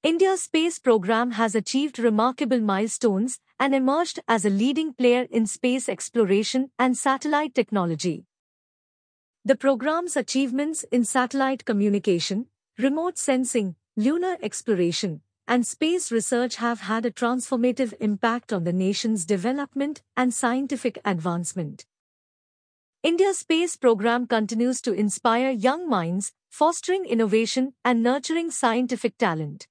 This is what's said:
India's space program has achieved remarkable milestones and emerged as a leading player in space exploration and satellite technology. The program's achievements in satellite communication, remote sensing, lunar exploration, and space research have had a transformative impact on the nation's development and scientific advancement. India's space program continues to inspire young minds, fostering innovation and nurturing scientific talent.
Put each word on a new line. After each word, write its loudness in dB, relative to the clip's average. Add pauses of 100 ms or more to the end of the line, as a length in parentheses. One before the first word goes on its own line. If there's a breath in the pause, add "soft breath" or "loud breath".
India's 2
space 0
program 2
has 0
achieved -2
remarkable 2
milestones 0 (200)
and 2
emerged 0
as 2
a 4
leading 0
player 2
in 2
space -2
exploration 0
and 2
satellite 0
technology. -2 (1160)
The 4
program's 0
achievements -2
in 2
satellite -2
communication, 0 (320)
remote -2
sensing, -2 (220)
lunar 0
exploration, -2 (260)
and 2
space -2
research -2
have -4
had -2
a -2
transformative 0
impact -2
on 0
the 0
nation's 0
development -2 (120)
and 2
scientific -2
advancement. -4 (1120)
India's 2
space 0
program 2
continues 0
to -2
inspire 0
young 0
minds, -2 (180)
fostering 0
innovation 0 (100)
and 2
nurturing 0
scientific -2
talent. -4